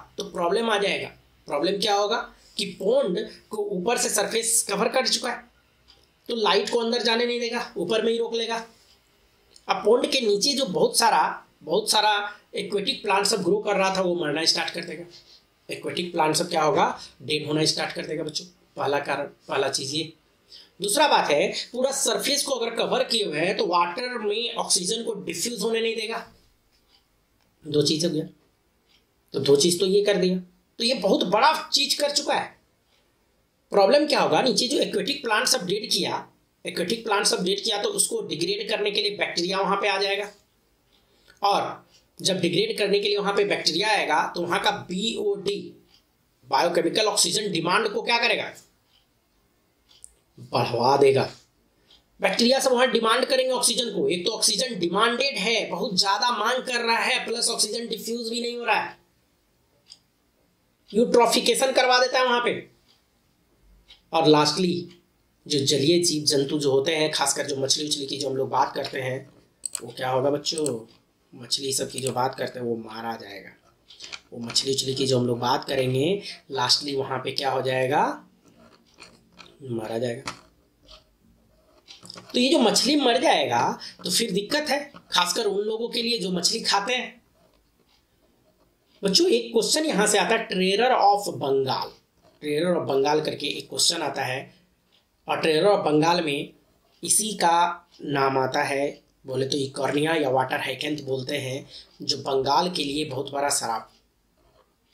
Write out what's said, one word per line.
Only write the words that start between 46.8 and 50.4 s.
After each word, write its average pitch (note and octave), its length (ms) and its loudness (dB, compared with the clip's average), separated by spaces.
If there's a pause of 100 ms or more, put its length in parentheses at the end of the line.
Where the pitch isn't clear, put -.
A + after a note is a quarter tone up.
oxygen G3 440 0
demand F3 380 2
को A3+ 120 -4
क्या A#3 180 0
करेगा? G#3 320 0 (1900)